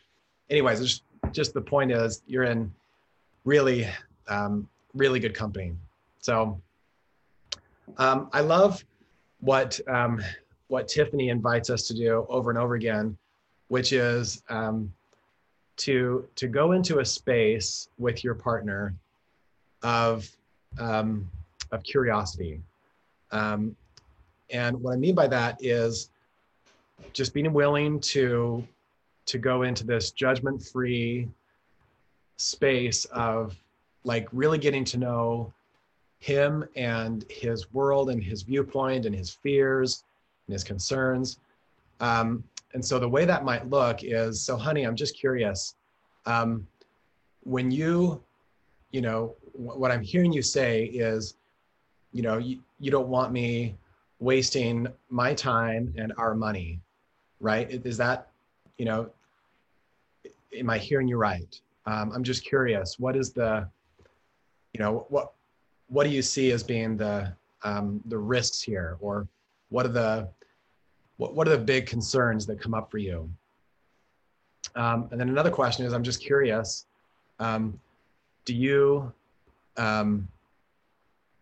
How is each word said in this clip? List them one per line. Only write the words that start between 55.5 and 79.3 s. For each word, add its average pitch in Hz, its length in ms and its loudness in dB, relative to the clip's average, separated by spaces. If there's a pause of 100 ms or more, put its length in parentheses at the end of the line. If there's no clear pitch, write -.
and 110 200 -6
our 113 160 0
money, 95 460 -4 (600)
right? 107 300 0
I-, 127 180 -8
is 117 100 -4
that, 120 320 0 (480)
you 120 80 -4
know, 113 240 -2 (1500)
am 120 140 -4
I 113 80 0
hearing 131 300 0
you 123 100 0
right? 95 420 -2 (260)
Um, 107 280 -2
I'm 127 100 -4
just 127 200 -2
curious, 113 560 0
what 131 160 0
is 135 160 -2
the, 110 360 -2 (1080)
you 117 60 -6
know, 107 300 0
what, - 240 -2 (540)
what 143 160 2
do 147 60 2
you 139 120 2
see 131 300 2
as 117 120 0
being 113 340 -2
the, 101 360 -2 (300)
um, 104 420 -4
the 113 120 -6
risks 117 440 0
here? 90 400 -6
Or 101 260 -4 (420)
what 123 160 0
are 123 40 -2
the, 110 400 0 (880)
what, 120 180 -6
what 160 120 2
are 160 40 4
the 127 120 4
big 131 220 2
concerns 117 600 0
that 104 160 -6
come 113 120 -4
up 110 160 -4
for 107 80 -8
you?" 87 320 -6 (1500)
Um, 120 360 2
and 120 80 -4
then 123 100 0
another 147 200 4
question 131 360 0
is, 120 80 -2
"I'm 120 100 0
just 123 180 -4
curious, 113 640 0 (540)
um, 110 380 -2 (680)
do 127 80 -2
you, 139 580 4 (680)